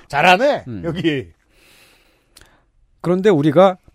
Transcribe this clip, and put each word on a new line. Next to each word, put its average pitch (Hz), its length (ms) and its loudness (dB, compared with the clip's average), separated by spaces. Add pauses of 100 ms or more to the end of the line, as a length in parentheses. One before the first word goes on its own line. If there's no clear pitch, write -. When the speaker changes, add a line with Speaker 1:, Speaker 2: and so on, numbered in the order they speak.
Speaker 1:
<laughs> - 40 -20
잘하네, 185 600 0
Speaker 2:
음. 104 160 -12
Speaker 1:
여기. 156 420 -4 (1700)
Speaker 2:
그런데 185 300 -2
우리가 165 480 2 (160)